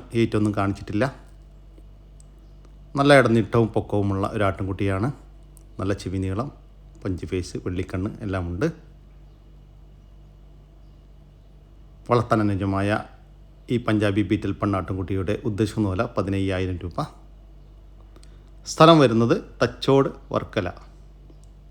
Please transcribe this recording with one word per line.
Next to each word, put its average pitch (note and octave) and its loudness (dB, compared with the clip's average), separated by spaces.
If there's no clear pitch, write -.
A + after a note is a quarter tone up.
ഹീറ്റൊന്നും A2 0
കാണിച്ചിട്ടില്ല. G2+ -2
നല്ല C#3 6
ഇടനീട്ടവും A#2 4
പൊക്കവുമുള്ള G2+ -2
ഒരു G#2 0
ആട്ടിൻകുട്ടിയാണ്. G2 -2
നല്ല F#2+ -2
ചെവി F#2+ -6
നീളം, G2 -4
പഞ്ച് F#2 -6
ഫേസ്, F#2 -4
വെള്ളിക്കണ്ണ് F#2 -6
എല്ലാമുണ്ട്. F#2 -4
വളർത്താൻ A2+ 2
അനുയോജ്യമായ G2 0
ഈ A#2+ 0
പഞ്ചാബി G#2+ 2
ബീറ്റൽ G2+ -2
പെണ്ണാട്ടിൻകുട്ടിയുടെ F#2+ -4
ഉദ്ദേശിക്കുന്ന G#2 -2
വില G2+ -2
പതിനയ്യായിരം F#2+ -2
രൂപ. E2+ -10
സ്ഥലം D#3+ 8
വരുന്നത് A#2 4
തച്ചോട് C3+ 2
വർക്കല. F2+ -4